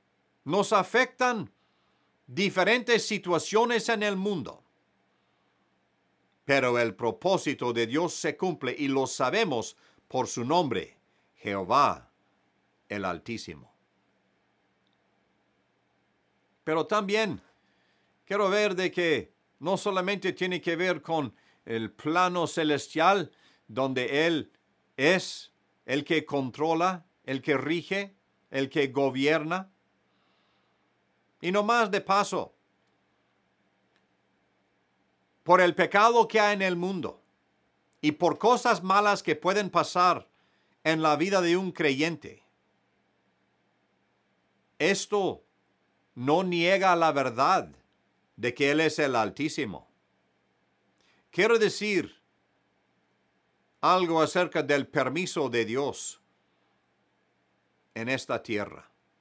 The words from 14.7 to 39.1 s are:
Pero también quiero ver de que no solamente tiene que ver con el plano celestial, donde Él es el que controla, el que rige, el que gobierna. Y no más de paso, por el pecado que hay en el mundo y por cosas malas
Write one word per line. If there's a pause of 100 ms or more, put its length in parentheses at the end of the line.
Pero
también (840)
quiero
ver
de
que (260)
no
solamente
tiene
que
ver
con (300)
el
plano
celestial, (360)
donde
Él (460)
es (360)
el
que
controla, (160)
el
que
rige, (360)
el
que
gobierna. (1700)
Y
no
más
de
paso, (3000)
por
el
pecado
que
hay
en
el
mundo (800)
y
por
cosas
malas